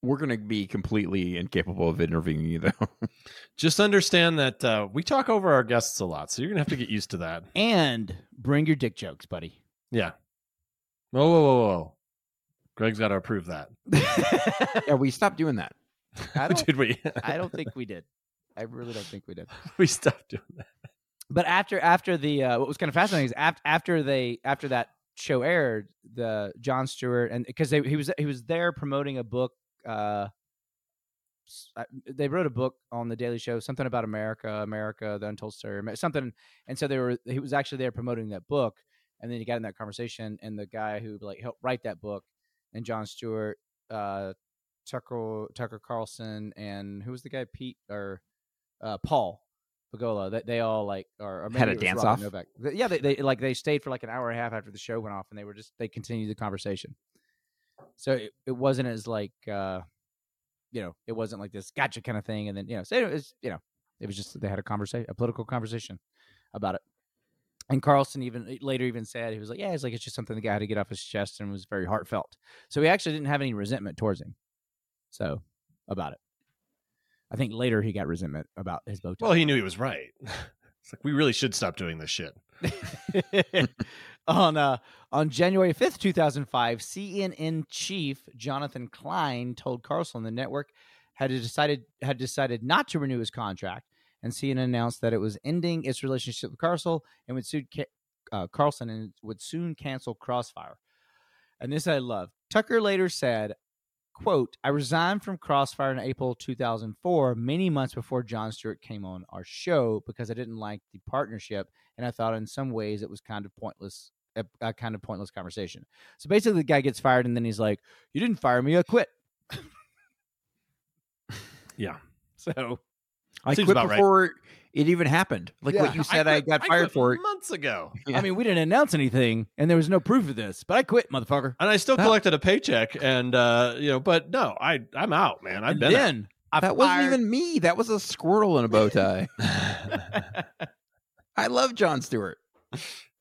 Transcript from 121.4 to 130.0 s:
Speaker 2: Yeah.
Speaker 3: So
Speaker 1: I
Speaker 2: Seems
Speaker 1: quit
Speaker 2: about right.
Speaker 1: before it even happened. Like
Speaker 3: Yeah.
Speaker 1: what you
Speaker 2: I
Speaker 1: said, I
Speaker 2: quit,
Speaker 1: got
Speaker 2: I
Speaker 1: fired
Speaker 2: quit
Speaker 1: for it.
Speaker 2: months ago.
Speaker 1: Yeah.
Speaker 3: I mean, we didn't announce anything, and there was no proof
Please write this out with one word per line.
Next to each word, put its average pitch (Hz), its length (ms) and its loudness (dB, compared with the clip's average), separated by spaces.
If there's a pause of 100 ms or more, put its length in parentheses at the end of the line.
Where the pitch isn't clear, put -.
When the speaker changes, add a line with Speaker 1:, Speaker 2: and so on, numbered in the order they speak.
Speaker 2:
Yeah. 98 200 -6 (400)
Speaker 3:
So 127 420 -6 (640)
Speaker 1:
I 139 100 4
Speaker 2:
Seems 190 120 4
Speaker 1:
quit 185 100 8
Speaker 2:
about 120 120 6
right. 208 80 4
Speaker 1:
before 190 340 8 (420)
it 151 160 4
even 170 200 4
happened. 131 420 2 (100)
Like 143 140 0
Speaker 3:
Yeah. 202 80 4
Speaker 1:
what - 140 2
you 160 60 0
Speaker 2:
I - 20 2
Speaker 1:
said, 156 240 4
I 151 120 6
Speaker 2:
quit, 135 60 -6
Speaker 1:
got 151 160 2
Speaker 2:
I - 60 -2
Speaker 1:
fired 170 140 8
Speaker 2:
quit 170 100 0
Speaker 1:
for 123 220 4
it. 117 60 -4
Speaker 2:
months 403 300 -4
ago. 127 420 -4 (140)
Speaker 1:
Yeah. 135 120 0
Speaker 3:
I - 20 2
mean, 190 160 0
we 233 80 0
didn't 196 140 4
announce 190 360 4
anything, 120 540 2 (100)
and 147 100 4
there 170 80 8
was 160 120 4
no 185 100 4
proof 214 300 2